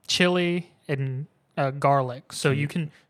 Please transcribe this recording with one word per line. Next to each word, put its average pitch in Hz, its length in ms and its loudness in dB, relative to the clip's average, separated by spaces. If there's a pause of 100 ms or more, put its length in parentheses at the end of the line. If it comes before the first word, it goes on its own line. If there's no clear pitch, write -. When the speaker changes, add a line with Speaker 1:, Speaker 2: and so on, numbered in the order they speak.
Speaker 1:
chili, 175 640 0 (180)
and, 135 380 -4 (300)
uh, 139 140 0
garlic. 139 600 0
So - 180 0
Speaker 2:
Can 135 80 2
Speaker 1:
you 143 40 -2
Speaker 2:
you, 147 60 -2
Speaker 1:
can. 156 220 -4 (200)